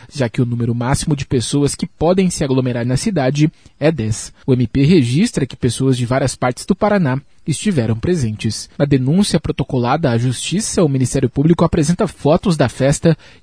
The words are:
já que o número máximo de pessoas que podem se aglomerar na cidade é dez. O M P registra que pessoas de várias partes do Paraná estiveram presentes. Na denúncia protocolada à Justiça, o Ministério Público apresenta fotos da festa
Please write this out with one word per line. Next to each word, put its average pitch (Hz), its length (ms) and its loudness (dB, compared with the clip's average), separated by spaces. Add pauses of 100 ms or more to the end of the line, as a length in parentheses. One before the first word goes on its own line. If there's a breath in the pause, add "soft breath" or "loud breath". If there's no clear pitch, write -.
(120)
já 127 160 -2
que 135 140 -2
o - 20 2
número 120 300 -2
máximo 131 420 -2
de 139 80 -8
pessoas 143 500 0
que - 120 -6
podem 185 420 0
se 175 160 -4
aglomerar 127 400 0
na 127 140 0
cidade 147 520 2 (300 soft breath)
é 147 100 2
dez. 113 400 -6 (160 soft breath)
O 135 60 2
M 123 140 2
P 139 180 0
registra 151 640 2
que - 100 -16
pessoas 131 400 0
de 123 80 -2
várias 123 320 -2
partes - 300 -4
do 202 100 2
Paraná 185 420 0 (280)
estiveram 139 500 0
presentes. 113 800 -2
Na 143 80 0
denúncia 143 560 2
protocolada 135 680 -2
à 117 80 2
Justiça, 156 680 -2
o 151 40 2
Ministério 131 420 0
Público 160 340 2
apresenta 170 420 0
fotos 160 520 0
da 135 100 2
festa 151 480 0 (260 loud breath)